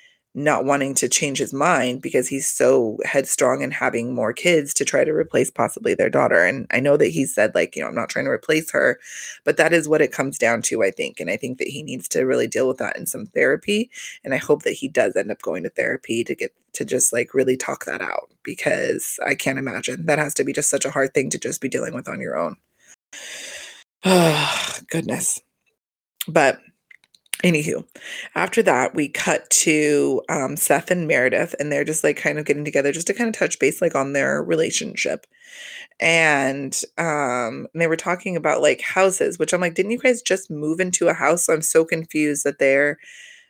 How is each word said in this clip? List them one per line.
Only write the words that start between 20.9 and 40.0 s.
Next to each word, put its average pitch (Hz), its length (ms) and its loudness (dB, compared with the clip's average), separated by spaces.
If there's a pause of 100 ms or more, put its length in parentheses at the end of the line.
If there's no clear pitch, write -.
hard 135 220 0
thing 135 180 2
to - 80 -4
just - 200 -6
be 135 80 -4
dealing 131 260 -4
with - 140 -10
on - 140 -8
your 69 160 -4
own. 82 180 -2 (1500)
<sighs> 165 840 2
Goodness. 160 540 -4 (840)
But 156 340 4 (840)
anywho, 160 400 0 (520)
after 185 260 2
that, 135 320 4
we 147 160 -2
cut - 400 -2
to, 147 800 4
um, 139 260 -2
Seth 156 360 2
and 180 160 -4
Meredith, 135 520 2
and 147 120 -4
they're 143 120 0
just, 156 200 -2
like, 151 120 2
kind 147 220 -2
of 151 80 -6
getting 147 180 0
together 143 280 0
just 160 160 -4
to - 80 -2
kind 233 120 -2
of 220 80 -4
touch - 220 -2
base, 139 240 2
like, 165 140 0
on 139 180 0
their 139 300 0
relationship. - 840 -2 (760)
And, 143 800 2 (200)
um, 135 720 -2
and 165 80 -4
they 165 60 4
were 160 100 0
talking 180 380 -4
about, 151 260 2
like, 147 200 4
houses, 185 580 2
which 160 140 0
I'm 180 80 0
like, 175 120 0
"Didn't 196 180 0
you 240 60 0
guys 254 240 2